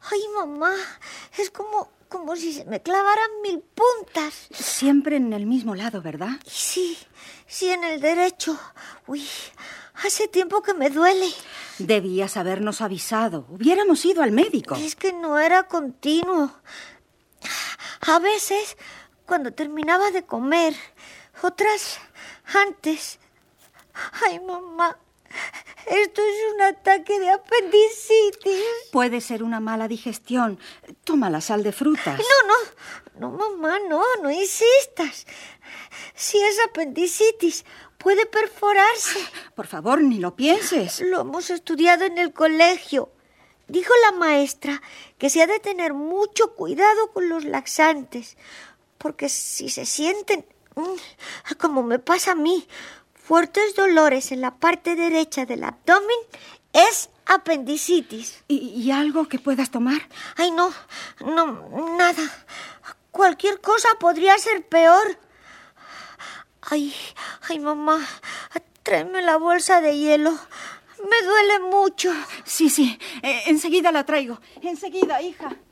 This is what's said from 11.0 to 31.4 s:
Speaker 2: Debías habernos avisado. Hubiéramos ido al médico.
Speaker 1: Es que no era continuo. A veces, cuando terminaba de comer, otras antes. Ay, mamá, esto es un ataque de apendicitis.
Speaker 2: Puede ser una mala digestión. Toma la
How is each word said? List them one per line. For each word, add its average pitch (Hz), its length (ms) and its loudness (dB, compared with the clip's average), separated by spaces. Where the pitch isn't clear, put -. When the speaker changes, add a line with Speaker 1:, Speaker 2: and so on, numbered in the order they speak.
Speaker 2:
Debías 190 580 -2
habernos 202 460 -4
avisado. 190 680 -4
Hubiéramos 320 560 2
ido 339 180 4
al 226 100 2
médico. 302 440 0
Speaker 1:
Es 311 180 -6
que 381 180 -2
no 320 260 -2
era 349 260 4
continuo. 320 880 -2
A 320 120 6
veces, 403 580 -2
cuando 254 260 -2
terminaba 311 580 0
de 359 140 -4
comer, 294 500 0
otras 381 560 -2
antes. 392 640 -2
Ay, 349 140 -2
mamá, 349 580 -6
esto 415 360 0
es 427 320 -2
un 403 80 0
ataque 392 560 2
de 370 120 0
apendicitis. 415 1300 2
Speaker 2:
Puede 247 300 0
ser 226 200 -8
una 226 160 -6
mala 220 300 -6
digestión. 226 720 -4
Toma 269 280 0
la 156 100 -2